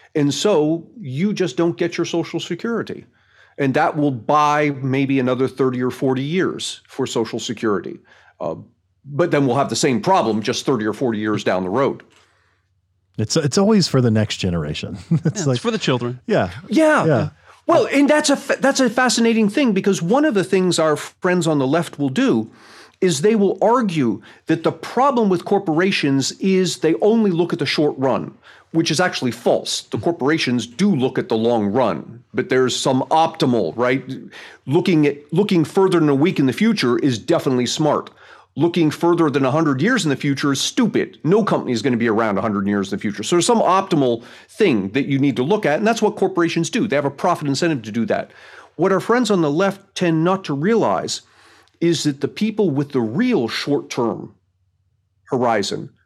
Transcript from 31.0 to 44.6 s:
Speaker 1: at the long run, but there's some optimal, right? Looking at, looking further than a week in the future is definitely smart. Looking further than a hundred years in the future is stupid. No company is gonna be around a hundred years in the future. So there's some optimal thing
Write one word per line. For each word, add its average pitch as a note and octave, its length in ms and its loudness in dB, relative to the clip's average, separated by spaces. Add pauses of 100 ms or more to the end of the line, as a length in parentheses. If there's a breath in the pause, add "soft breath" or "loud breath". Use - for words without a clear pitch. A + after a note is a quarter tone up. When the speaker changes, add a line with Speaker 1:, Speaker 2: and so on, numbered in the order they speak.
Speaker 1:
at B2+ 120 -4
the A2+ 80 0
long A2+ 300 2
run, G#2 560 -2 (100)
but - 160 -2
there's B2+ 260 2
some C3 340 0
optimal, C3+ 680 2
right? B2+ 280 0 (640 loud breath)
Looking D#3 420 2
at, C#3+ 100 -2 (160)
looking F3 320 2
further F#3 340 2
than D#3 100 2
a C#3+ 60 4
week D#3+ 240 2
in C#3+ 60 2
the B2 80 0
future C3+ 460 2
is C3 180 0
definitely B2+ 480 0
smart. C3+ 460 0 (460 loud breath)
Looking E3+ 320 2
further E3 400 2
than C3+ 140 0
a B2+ 80 0
hundred D3 300 0
years G#3 240 0
in D3+ 40 0
the C3+ 60 2
future C#3 380 -2
is C3+ 80 -4
stupid. - 640 -2
No G3+ 180 4
company B2 300 -2
is A2 80 -2
gonna B2 160 0
be A#2 100 0
around G#2+ 300 2
a F#2+ 40 -2
hundred G2+ 240 -2
years G2+ 260 0
in G2+ 60 -4
the - 40 -8
future. G#2+ 220 -6
So - 120 -2
there's E3+ 100 2
some A#3 140 2
optimal D3+ 640 0 (240 loud breath)
thing A2 440 0